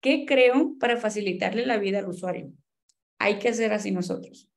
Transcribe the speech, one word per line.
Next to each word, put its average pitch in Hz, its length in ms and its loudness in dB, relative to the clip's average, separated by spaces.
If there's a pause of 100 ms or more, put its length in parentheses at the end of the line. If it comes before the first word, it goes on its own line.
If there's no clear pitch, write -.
"¿Qué 277 260 2
creo 254 520 4
para 240 180 2
facilitarle 208 680 -2
la 233 120 0
vida 202 200 -2
al 196 100 -6
usuario?". 175 440 -8 (640)
Hay 208 200 2
que 240 120 0
hacer 220 220 0
así 202 180 -2
nosotros. - 680 -2